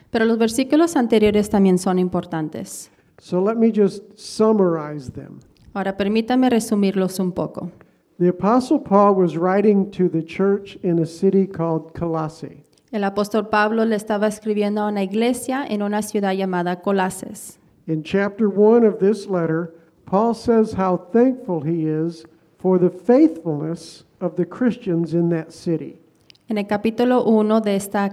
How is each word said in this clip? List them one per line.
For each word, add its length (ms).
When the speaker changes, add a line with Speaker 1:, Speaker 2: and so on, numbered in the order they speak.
Speaker 1:
Pero 140
los 140
versículos 580
anteriores 540
también 280
son 200
importantes. 920
Speaker 2:
So 240
let 140
me 140
just 320
summarize 960
them. 280
Speaker 1:
Ahora 240
permítame 500
resumirlos 720
un 120
poco. 380
Speaker 2:
The 100
Apostle 520
Paul 360
was 200
writing 560
to 160
the 160
church 580
in 180
a 60
city 400
called 480
Colossae. 720
Speaker 1:
El 140
apóstol 460
Pablo 340
le 120
estaba 300
escribiendo 540
a 80
una 140
iglesia 680
en 140
una 180
ciudad 340
llamada 460
Colases. 800
Speaker 2:
In 160
chapter 460
one 380
of 120
this 300
letter, 460
Paul 280
says 440
how 180
thankful 480
he 260
is 380
for 220
the 120
faithfulness 1120
of 160
the 100
Christians 680
in 160
that 240
city. 460
Speaker 1:
En 60
el 100
capítulo 580
uno 360
de 160
esta 360